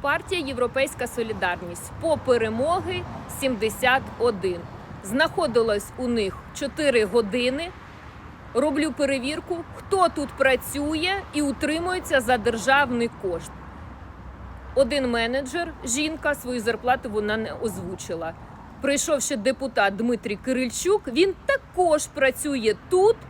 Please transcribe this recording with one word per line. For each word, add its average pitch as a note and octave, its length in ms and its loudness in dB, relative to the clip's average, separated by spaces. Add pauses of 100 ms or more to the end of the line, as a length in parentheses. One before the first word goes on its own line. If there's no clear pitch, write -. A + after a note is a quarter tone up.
Партія D#4+ 420 0
Європейська B3 600 0
Солідарність F#3 840 -4 (100)
по D#4 160 2
перемоги C4 840 0 (380)
сімдесят B3 600 2 (180)
один. F#3+ 400 0 (440)
Знаходилась A3+ 960 2
у B3 100 -4
них A3 300 0 (160)
чотири C4+ 520 2
години. B3 640 2 (840)
Роблю D4 380 2
перевірку, C#4 640 -2 (180)
хто F#4 340 4
тут D4 200 -4
працює D4 840 2 (220)
і D4 80 0
утримується D#4 800 0
за A#3+ 160 4
державний A#3 720 2 (120)
кошт. E3+ 300 -4 (1200)
Один C4 360 4
менеджер, C4 600 -2 (120)
жінка, D4+ 500 0
свою B3 240 -4
зарплату A#3 500 0
вона G#3 280 0
не G3+ 160 -4
озвучила. F3 800 -6 (480)
Прийшов C#4 400 2
ще C#4 160 -2
депутат G#3+ 580 2
Дмитрій A3+ 400 -2
Кирильчук, C4 720 0
він E4+ 260 4 (120)
також F4 600 2
працює C4+ 680 2 (140)
тут G4 260 6 (140)